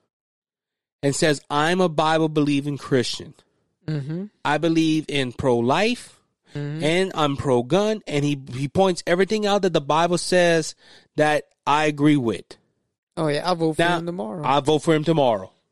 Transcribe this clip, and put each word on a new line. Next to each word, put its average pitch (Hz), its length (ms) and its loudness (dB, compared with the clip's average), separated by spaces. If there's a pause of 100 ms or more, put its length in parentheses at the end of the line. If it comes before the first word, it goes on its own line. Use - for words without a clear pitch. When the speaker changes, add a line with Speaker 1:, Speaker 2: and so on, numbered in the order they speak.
(1000)
Speaker 1:
and 139 140 0
says, 151 340 0
"I'm 160 320 2
a 180 80 2
Bible-believing 151 880 0
Christian. - 560 -4 (540)
Speaker 2:
Mm-hmm. 156 380 -6 (200)
Speaker 1:
I 147 140 0
believe 160 500 2
in 135 240 -2
pro-life, 143 840 0 (340)
Speaker 2:
Mm-hmm. 147 300 -6
Speaker 1:
and 180 320 0
I'm 143 220 0
pro-gun," 156 680 0
and 143 200 -2
he, 143 140 -2 (140)
he 135 140 -6
points 190 400 2
everything 196 400 0
out 202 160 2
that 190 100 2
the 160 80 0
Bible 165 360 2
says 170 580 2 (400)
that 151 300 2 (200)
I 151 200 2
agree 147 320 4
with. 113 280 -2 (720)
Speaker 2:
Oh, 160 100 -2
yeah, 151 200 -2
I'll 185 80 0
vote 160 220 -2
for 170 40 2
Speaker 1:
Now, 175 180 2
Speaker 2:
him 165 60 -8
tomorrow. 185 380 -8
Speaker 1:
I'll 139 180 2
vote 147 180 2
for 165 140 2
him 151 100 2
tomorrow. 123 480 0 (200)